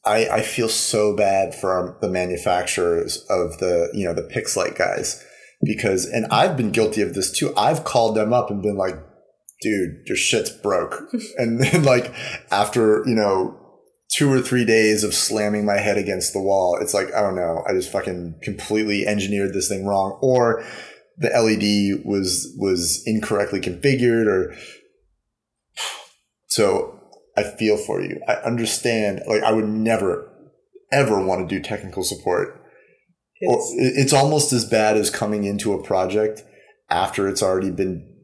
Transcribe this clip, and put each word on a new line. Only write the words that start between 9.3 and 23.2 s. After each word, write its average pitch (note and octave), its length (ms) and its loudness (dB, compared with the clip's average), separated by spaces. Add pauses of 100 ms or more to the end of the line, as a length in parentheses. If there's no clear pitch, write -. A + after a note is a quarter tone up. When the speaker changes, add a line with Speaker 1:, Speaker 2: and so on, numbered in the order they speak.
Speaker 1:
"Dude, F#2 440 -2
your F#2+ 100 -2
shit's - 340 0
broke." F2+ 500 -2 (200)
Speaker 2:
<laughs> - 180 -12
Speaker 1:
And A#2 240 0
then, D#3+ 220 2
like, B2 300 4 (360)
after, G#2+ 560 4
you A#2+ 80 2
know, G2+ 420 2 (580)
two C#3+ 180 4
or C3 80 4
three B2 240 0
days G#2+ 400 4
of - 100 -2
slamming G#2 500 0
my G2+ 140 2
head G#2 180 2
against F#2+ 380 -2
the G2 80 -2
wall, F#2+ 380 2
it's G#2 140 -4
like, F#2+ 200 0
"Oh G#2 160 2
no, F2 360 -2
I - 60 -2
just F#2 200 -2
fucking F2 500 -6
completely G#2 640 -2
engineered G2+ 480 -2
this - 140 -2
thing F#2+ 180 -4
wrong." G2 360 0
Or A#2+ 400 4 (560)
the - 160 0
L A#2 160 4
E A2 60 2
D G#2 500 2
was, G2 500 -2
was F#2 480 0
incorrectly G#2 560 -2